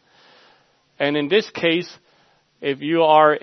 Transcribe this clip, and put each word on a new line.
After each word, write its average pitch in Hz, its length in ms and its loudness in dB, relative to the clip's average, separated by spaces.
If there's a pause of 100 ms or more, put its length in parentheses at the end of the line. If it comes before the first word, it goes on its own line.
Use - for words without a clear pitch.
(1000)
And 143 180 -2
in 147 120 -4
this 208 220 -2
case, 170 400 -4 (720)
if 139 200 -6
you 160 220 -2
are 156 400 4